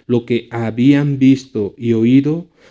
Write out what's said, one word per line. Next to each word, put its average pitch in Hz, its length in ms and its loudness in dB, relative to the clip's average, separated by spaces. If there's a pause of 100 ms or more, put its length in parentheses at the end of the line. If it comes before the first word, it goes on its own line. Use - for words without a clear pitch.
lo 117 200 -2
que 117 260 -4
habían 131 680 0
visto 131 600 -2
y 120 160 -2
oído, 139 560 0 (200)